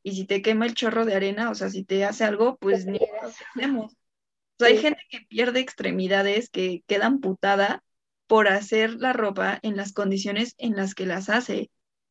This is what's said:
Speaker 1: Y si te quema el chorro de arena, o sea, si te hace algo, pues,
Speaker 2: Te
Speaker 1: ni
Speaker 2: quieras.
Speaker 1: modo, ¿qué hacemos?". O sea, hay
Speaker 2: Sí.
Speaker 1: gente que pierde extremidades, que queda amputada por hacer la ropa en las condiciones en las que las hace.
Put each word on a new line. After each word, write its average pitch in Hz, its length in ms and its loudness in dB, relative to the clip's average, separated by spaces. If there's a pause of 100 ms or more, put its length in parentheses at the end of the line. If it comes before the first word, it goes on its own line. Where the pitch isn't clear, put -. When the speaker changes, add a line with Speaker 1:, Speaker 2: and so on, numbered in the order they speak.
Speaker 1:
Y 196 120 -6
si 190 100 -6
te 196 160 0
quema 220 240 2
el 233 100 -2
chorro 226 300 0
de 202 100 0
arena, 208 360 -2
o 208 40 -6
sea, 190 140 -6
si 196 160 -8
te 190 180 0
hace 208 220 0
algo, 220 320 0
pues, 190 280 0
Speaker 2:
Te 190 60 -4
Speaker 1:
ni - 80 -4
Speaker 2:
quieras. - 240 0
Speaker 1:
modo, 226 140 -12
¿qué - 80 -20 (180)
hacemos?". 240 300 -4
O - 40 -20 (640)
sea, 233 100 6
hay 220 80 8
Speaker 2:
Sí. 220 60 2
Speaker 1:
gente 302 260 0
que 240 200 -14
pierde 247 320 0
extremidades, 196 880 0
que 185 380 -4
queda 202 200 2
amputada 196 760 2 (440)
por 220 220 6
hacer 220 460 0
la 247 180 0
ropa 196 500 -2
en 208 140 -2
las 196 160 -8
condiciones 202 640 -2
en 226 180 -2
las 196 200 -4
que 190 100 -6
las 190 240 -4
hace. 214 420 -2 (400)